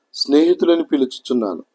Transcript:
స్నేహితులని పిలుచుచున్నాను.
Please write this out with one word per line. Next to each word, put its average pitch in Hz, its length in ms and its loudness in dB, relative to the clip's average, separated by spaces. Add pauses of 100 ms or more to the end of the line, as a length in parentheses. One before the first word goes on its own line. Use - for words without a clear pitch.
(140)
స్నేహితులని 165 720 2
పిలుచుచున్నాను. 123 800 -4 (120)